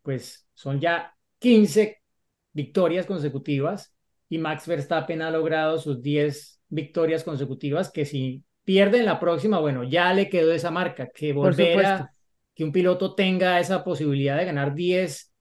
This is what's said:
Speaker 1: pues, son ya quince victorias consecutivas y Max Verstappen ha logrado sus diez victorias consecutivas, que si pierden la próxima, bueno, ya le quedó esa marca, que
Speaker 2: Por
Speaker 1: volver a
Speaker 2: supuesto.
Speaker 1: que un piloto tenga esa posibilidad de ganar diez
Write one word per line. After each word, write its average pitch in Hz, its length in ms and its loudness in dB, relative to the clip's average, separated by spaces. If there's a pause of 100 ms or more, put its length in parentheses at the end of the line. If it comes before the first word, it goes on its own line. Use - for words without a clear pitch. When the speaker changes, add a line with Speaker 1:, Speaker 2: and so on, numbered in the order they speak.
Speaker 1:
pues, - 520 -10
son 139 260 -6
ya 165 360 -2 (240)
quince 214 600 4 (520)
victorias 170 520 0
consecutivas 147 920 -4 (340)
y 160 100 -4
Max 156 280 -6
Verstappen 160 540 -4
ha 160 100 -4
logrado 160 480 0
sus 143 220 -6
diez 147 680 -2
victorias 160 540 -2
consecutivas, 143 680 -6
que 151 140 -4
si 131 380 -8 (200)
pierden 202 420 4
la 175 140 0
próxima, 170 400 0
bueno, 139 240 0
ya 170 300 2
le 196 160 0
quedó 165 240 2
esa 165 180 -2
marca, 165 420 -4
que 151 200 -4
Speaker 2:
Por 143 220 2
Speaker 1:
volver 175 300 4
a 196 120 2
Speaker 2:
supuesto. 143 120 -8 (460)
Speaker 1:
que 160 80 -4
un 156 80 -2
piloto 180 440 0
tenga 185 440 2
esa 185 240 -2
posibilidad 143 540 0
de 175 80 0
ganar 143 280 -2
diez 180 680 -2